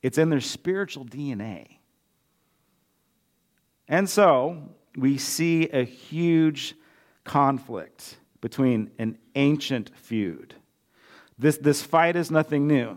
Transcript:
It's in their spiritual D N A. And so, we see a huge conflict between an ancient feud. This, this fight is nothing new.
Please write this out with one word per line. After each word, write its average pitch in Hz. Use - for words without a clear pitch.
It's 131
in 160
their 147
spiritual 185
D 135
N 104
A. 104
And 180
so, 156
we 135
see 165
a 131
huge 160
conflict 135
between 120
an 110
ancient 139
feud. 98
This, 151
this 143
fight 170
is 170
nothing 151
new. 123